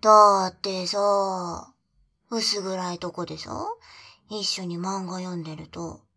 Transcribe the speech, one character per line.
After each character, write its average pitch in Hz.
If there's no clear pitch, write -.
だ 208
っ -
て 185
さ、 196
薄 208
暗 185
い 180
と 175
こ 175
で 160
さ、 -
一 208
緒 190
に 175
漫 185
画 180
読 180
ん 170
で 156
る 160
と 165